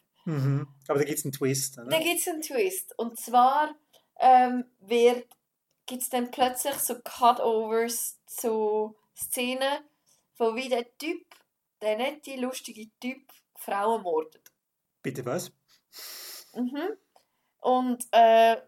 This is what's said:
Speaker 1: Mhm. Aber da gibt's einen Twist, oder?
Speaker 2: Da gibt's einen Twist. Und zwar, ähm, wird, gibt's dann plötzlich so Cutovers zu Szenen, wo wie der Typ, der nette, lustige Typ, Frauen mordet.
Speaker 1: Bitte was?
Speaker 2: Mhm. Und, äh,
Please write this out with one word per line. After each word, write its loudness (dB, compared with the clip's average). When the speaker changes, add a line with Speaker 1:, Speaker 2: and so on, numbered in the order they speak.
Speaker 1:
Mhm. 0
Aber 0
da 2
gibt's -6
einen -6
Twist, -4
oder? -14
Speaker 2:
Da 0
gibt's -2
einen -6
Twist. -4
Und -6
zwar, 2
ähm, 6
wird, 4
gibt's -8
dann -2
plötzlich -2
so -4
Cutovers 0
zu -2
Szenen, -4
wo 0
wie -6
der -4
Typ, -8
der -4
nette, -8
lustige -10
Typ, -10
Frauen -2
mordet. -6
Speaker 1:
Bitte -8
was? -6
Speaker 2:
Mhm. -6
Und, 0
äh, 8